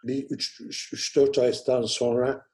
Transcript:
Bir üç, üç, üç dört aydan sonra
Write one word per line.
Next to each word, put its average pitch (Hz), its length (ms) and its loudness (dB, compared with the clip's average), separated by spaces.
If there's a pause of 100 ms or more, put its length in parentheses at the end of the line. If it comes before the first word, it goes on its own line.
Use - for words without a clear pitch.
Bir 135 260 -4
üç, - 300 -6
üç, - 320 -12
üç - 240 -4
dört 139 220 6
aydan 123 440 2
sonra 123 720 0